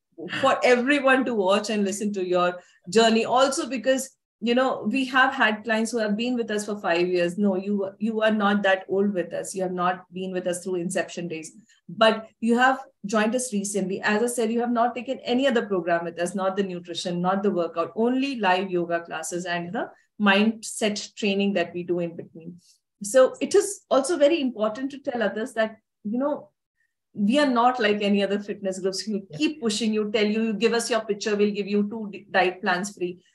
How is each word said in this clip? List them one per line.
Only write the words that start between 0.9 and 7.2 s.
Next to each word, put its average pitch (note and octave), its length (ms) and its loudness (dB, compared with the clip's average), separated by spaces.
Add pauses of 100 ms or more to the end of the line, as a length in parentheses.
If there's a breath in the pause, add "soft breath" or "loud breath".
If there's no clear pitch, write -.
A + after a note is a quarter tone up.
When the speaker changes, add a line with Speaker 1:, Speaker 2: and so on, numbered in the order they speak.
Speaker 1:
to B3 100 -2
watch G3+ 340 2
and G#3 140 0
listen G3+ 300 -2
to F#3 120 -4
your F3+ 320 0 (320 loud breath)
journey. A3 340 4
Also C4+ 440 2
because, C4 420 0 (300)
you A#3+ 160 2
know, B3+ 340 0
we C4 140 0
have C4 280 4
had G#3+ 300 2
clients A3 300 -2
who A#3+ 60 0
have G#3 180 0
been B3 180 -2
with A3 160 -2
us G#3 160 -2
for G#3 100 -4
five F3+ 300 0
years. F3 320 0